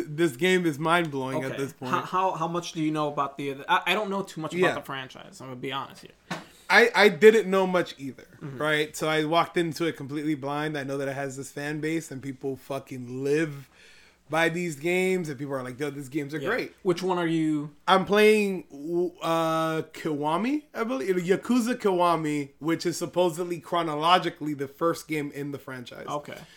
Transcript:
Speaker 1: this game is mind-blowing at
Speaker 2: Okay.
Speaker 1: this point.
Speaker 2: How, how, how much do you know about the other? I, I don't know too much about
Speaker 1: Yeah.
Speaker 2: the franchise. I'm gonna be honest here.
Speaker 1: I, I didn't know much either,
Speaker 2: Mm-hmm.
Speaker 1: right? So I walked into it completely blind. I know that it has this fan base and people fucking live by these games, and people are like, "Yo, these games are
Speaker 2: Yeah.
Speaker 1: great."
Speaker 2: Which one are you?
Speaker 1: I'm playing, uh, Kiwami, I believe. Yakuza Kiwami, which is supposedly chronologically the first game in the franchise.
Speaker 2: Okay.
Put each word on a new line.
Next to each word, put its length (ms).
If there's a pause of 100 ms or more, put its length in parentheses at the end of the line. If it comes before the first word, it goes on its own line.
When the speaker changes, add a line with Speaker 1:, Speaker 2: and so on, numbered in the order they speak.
Speaker 1:
this 280
game 300
is 140
mind-blowing 640
at 80
Speaker 2:
Okay. 100
Speaker 1:
this 100
point. 200
Speaker 2:
How, 100
how, 300
how 160
much 260
do 80
you 80
know 200
about 280
the 140
other? 180
I, 180
I 60
don't 160
know 140
too 180
much 140
about 140
Speaker 1:
Yeah. 40
Speaker 2:
the 80
franchise. 580
I'm 100
gonna 100
be 120
honest 300
here. 380 (300)
Speaker 1:
I, 260
I 140
didn't 400
know 180
much 320
either, 260 (160)
Speaker 2:
Mm-hmm. 160
Speaker 1:
right? 380
So 120
I 180
walked 300
into 300
it 120
completely 360
blind. 460
I 40
know 140
that 100
it 60
has 240
this 140
fan 280
base 300
and 140
people 320
fucking 680
live 460 (600)
by 200
these 260
games, 540
and 100
people 140
are 100
like, 160
"Yo, 120
these 180
games 240
are 60
Speaker 2:
Yeah. 100
Speaker 1:
great." 240 (100)
Speaker 2:
Which 200
one 160
are 80
you? 420 (180)
Speaker 1:
I'm 160
playing, 600 (560)
uh, 600 (100)
Kiwami, 720 (100)
I 100
believe. 320
Yakuza 600
Kiwami, 760 (100)
which 260
is 120
supposedly 640
chronologically 960
the 120
first 400
game 260
in 180
the 80
franchise. 480
Speaker 2:
Okay. 300 (200)